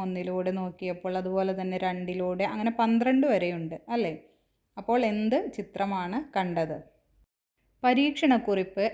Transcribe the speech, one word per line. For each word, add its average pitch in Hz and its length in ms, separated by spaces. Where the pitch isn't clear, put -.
ഒന്നിലൂടെ 185 560
നോക്കിയപ്പോൾ, 180 640
അതുപോലെ 190 400
തന്നെ 185 160
രണ്ടിലൂടെ, 180 680
അങ്ങനെ 220 180
പന്ത്രണ്ട് 240 520
വരെയുണ്ട് 170 420
അല്ലേ? 180 180
അപ്പോൾ 233 200
എന്ത് 214 240
ചിത്രമാണ് 196 600
കണ്ടത്? 170 420
പരീക്ഷണക്കുറിപ്പ് 240 1120